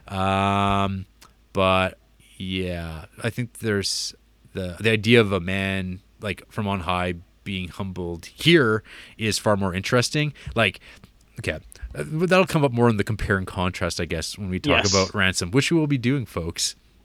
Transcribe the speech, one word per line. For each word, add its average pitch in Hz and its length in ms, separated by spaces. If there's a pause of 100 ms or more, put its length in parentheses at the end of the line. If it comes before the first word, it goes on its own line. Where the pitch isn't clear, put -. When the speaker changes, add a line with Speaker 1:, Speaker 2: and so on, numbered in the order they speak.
Speaker 1:
Um, 98 960 (460)
but 92 460 (400)
yeah, 90 680 (160)
I 120 80
think 120 280
there's - 560 (400)
the, 90 260
the 107 100
idea 113 300
of 101 120
a 95 80
man, 92 600 (200)
like, 101 300
from 107 160
on 98 140
high 90 340 (280)
being 92 260
humbled 90 580
here 131 560 (360)
is 107 200
far 107 180
more 95 180
interesting. 127 580 (220)
Like, 107 260 (600)
okay, 80 180 (360)
uh, - 120
that'll 170 400
come 151 180
up 131 80
more 120 160
in 110 80
the 98 80
compare 104 320
and 95 100
contrast, 90 540
I 87 60
guess, 82 320
when 101 100
we 90 100
talk 139 260
Speaker 2:
Yes. 98 100
Speaker 1:
about 95 200
Ransom, 92 360
which 131 200
we 165 80
will 156 80
be 143 120
doing, 127 260
folks. - 500 (300)